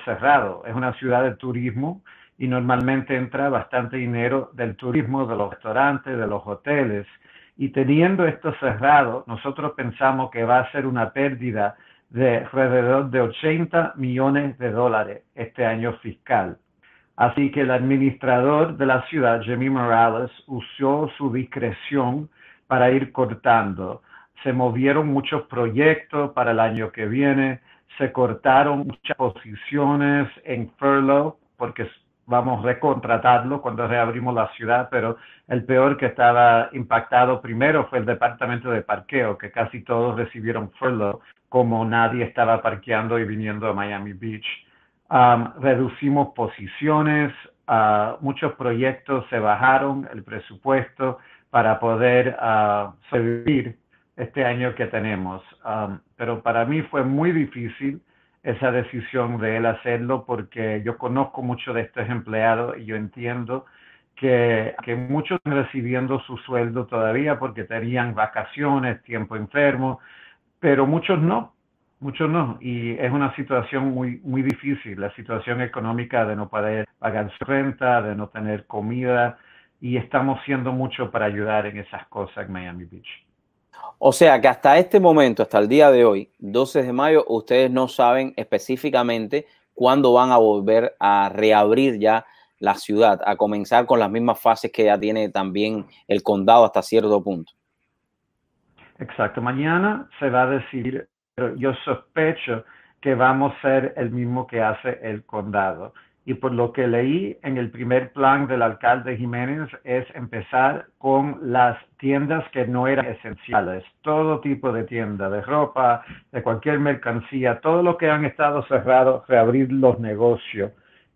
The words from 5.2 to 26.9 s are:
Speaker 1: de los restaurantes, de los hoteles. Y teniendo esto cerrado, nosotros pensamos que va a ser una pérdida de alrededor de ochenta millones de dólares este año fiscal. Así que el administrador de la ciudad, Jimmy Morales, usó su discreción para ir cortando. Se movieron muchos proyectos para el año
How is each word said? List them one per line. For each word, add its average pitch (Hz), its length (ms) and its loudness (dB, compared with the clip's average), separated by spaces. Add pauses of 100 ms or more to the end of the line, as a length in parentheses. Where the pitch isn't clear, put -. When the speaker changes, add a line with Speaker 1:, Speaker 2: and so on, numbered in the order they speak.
Speaker 1:
de 113 100 -4
los 101 140 -4
restaurantes, 131 640 -2
de 113 120 -4
los 101 180 -6
hoteles. 107 640 -4 (500)
Y 135 120 -4
teniendo 160 560 2
esto 156 340 -4
cerrado, 131 680 2
nosotros 139 500 -8
pensamos 131 540 -2
que 117 140 -4
va 123 140 4
a 123 120 -4
ser 135 160 -4
una 120 240 -2
pérdida 120 640 -2 (340)
de 120 280 2
alrededor 127 720 0
de 127 100 2
ochenta 160 720 -2
millones 135 640 -2
de 123 140 -4
dólares 107 520 -2 (120)
este 120 300 -6
año 113 340 -2
fiscal. 101 580 -8 (600)
Así 135 340 2
que 143 100 -2
el 131 80 0
administrador 131 1080 2
de 135 100 0
la 127 200 0
ciudad, 117 360 0
Jimmy 123 260 -4
Morales, 117 640 2 (160)
usó 139 680 -2
su 135 140 -2
discreción 127 1000 -4 (360)
para 127 240 4
ir 135 220 2
cortando. 107 880 0 (400)
Se 131 120 -2
movieron 131 560 2
muchos 139 340 -2
proyectos 143 880 0
para 117 200 0
el 113 80 2
año 110 320 0